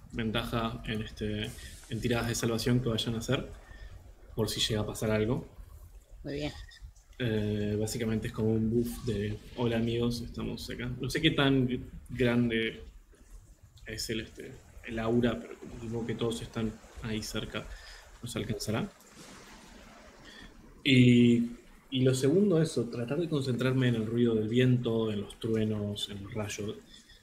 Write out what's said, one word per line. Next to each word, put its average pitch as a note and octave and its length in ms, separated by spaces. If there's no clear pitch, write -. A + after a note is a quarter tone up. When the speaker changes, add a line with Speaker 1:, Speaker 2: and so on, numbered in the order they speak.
Speaker 1:
ventaja A#2 760
en, G#2+ 160
este, G#2+ 460
en A2 120
tiradas A#2 260
de A2+ 80
salvación A#2 460
que A#2+ 80
vayan A2+ 260
a A2+ 40
hacer, B2+ 280
por G#2+ 140
si - 100
llega G#2+ 220
a G#2 40
pasar A2 260
algo. G#2+ 360
Speaker 2:
Muy C#3 80
bien. D3 180
Speaker 1:
Eh, G#2 600
básicamente A2 480
es - 60
como A2 180
un A2 200
buff A#2+ 340
de G#2+ 320
"Hola A#2 220
amigos, A#2+ 440
estamos A2 480
acá". B2 300
No B2+ 100
sé D3+ 120
qué D#3+ 100
tan C3 580
grande A#2+ 760
es A2 240
el, A2 120
este, - 300
el A2+ 140
aura, A#2 400
pero - 200
como - 200
digo A#2 260
que A#2 100
todos A#2 260
están A2+ 320
ahí A2 200
cerca, G#2+ 420
nos - 140
alcanzará. A2+ 520
Y, A#2+ 680
y C3 140
lo C3 100
segundo, D#3+ 480
eso, C#3+ 280
tratar B2 300
de E3+ 100
concentrarme C3 580
en A#2+ 80
el A2 100
ruido A#2 300
del A2 120
viento, A#2+ 640
en G2+ 100
los - 180
truenos, G#2+ 720
en G2+ 140
los G2+ 120
rayos, G#2 400